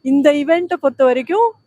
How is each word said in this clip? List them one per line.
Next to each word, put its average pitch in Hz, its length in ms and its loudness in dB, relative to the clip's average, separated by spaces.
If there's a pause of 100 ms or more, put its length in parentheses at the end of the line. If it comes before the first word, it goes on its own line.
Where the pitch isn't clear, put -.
இந்த 277 300 2
இவெண்ட்டை 330 480 -2
பொறுத்த 269 240 -2
வரைக்கும் 320 500 0 (140)